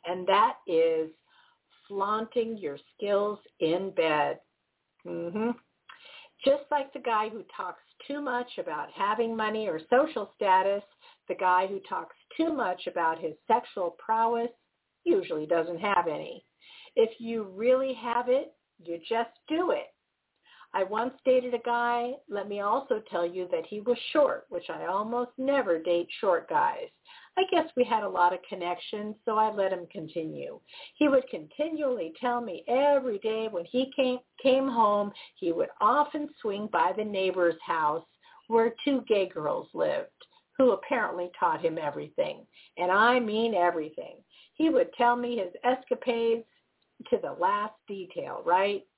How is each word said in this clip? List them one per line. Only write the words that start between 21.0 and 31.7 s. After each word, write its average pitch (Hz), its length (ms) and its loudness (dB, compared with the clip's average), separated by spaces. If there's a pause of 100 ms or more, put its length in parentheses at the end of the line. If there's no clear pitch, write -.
dated 254 300 4
a 233 40 -4
guy, 240 540 0 (160)
let 202 180 -6
me 202 120 -6
also 214 500 0
tell 175 160 0
you 180 260 -4
that 165 140 -2
he 208 160 -10
was 240 160 0 (160)
short, - 360 2
which 175 200 -8
I 160 160 -8
almost 226 520 -2
never 262 420 2
date 170 280 0 (140)
short 175 260 2
guys. - 420 0 (480)
I 381 120 4
guess 320 260 2
we 247 80 4
had 220 200 0
a 202 60 -4
lot 180 240 4
of 180 140 -4
connections, 190 680 -6 (100)
so 220 120 0
I 214 140 4
let 190 220 0
him 175 180 -6
continue. 156 680 -8 (360)
He 302 120 4
would 269 220 4
continually 247 920 -4